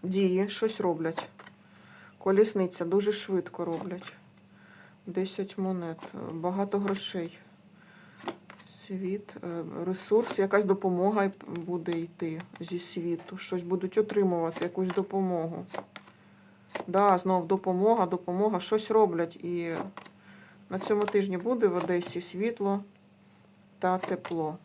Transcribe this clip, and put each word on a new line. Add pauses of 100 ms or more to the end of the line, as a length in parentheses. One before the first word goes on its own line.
Дії,
щось
роблять. (880)
Колісниця,
дуже
швидко
роблять. (920)
Десять
монет, (340)
багато
грошей. (1500)
Світ,
е, (220)
ресурс,
якась
допомога
й-, (160)
буде
йти (180)
зі
світу.
Щось
будуть
отримувати,
якусь
допомогу. (1200)
Да,
знов
допомога,
допомога,
щось
роблять.
І (960)
на
цьому
тижні
буде
в
Одесі
світло (960)
та
тепло.